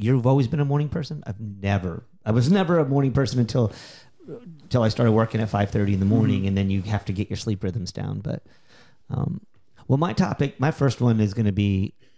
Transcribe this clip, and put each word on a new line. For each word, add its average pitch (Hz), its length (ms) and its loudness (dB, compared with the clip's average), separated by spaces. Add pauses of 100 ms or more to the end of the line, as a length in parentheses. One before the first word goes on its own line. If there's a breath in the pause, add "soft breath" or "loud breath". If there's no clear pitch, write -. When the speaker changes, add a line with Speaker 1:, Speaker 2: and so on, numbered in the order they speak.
Speaker 1:
"You've 123 220 2
always 135 220 4
been 151 120 -2
a 143 40 0
morning 143 240 0
person?" 147 380 -8
I've 104 140 -10
never, 98 640 -4 (200)
I 110 80 0
was 123 180 4
never 180 280 4
a 123 80 4
morning 135 260 2
person 127 280 0
until, 117 320 2 (920 loud breath)
until 123 200 0
I 110 60 4
started 117 240 2
working 110 280 2
at 110 80 -2
five 101 220 0
thirty 101 240 0
in 95 60 0
the 98 60 2
morning, 104 340 2
Speaker 2:
Mm-hmm. 98 80 -2
Speaker 1:
and 98 100 0
then 98 120 0
you 98 120 0
have 104 240 -4
to 101 60 -4
get 95 180 -4
your 107 60 -6
sleep 104 260 -4
rhythms 104 300 -4
down. - 280 -6
But, - 220 -6 (680 soft breath)
um, - 320 -4 (480 soft breath)
well, 131 100 2
my 175 140 0
topic, 208 480 -2
my 147 100 2
first 139 300 0
one 117 200 4
is 104 140 0
gonna 104 180 0
be, 95 420 0 (240)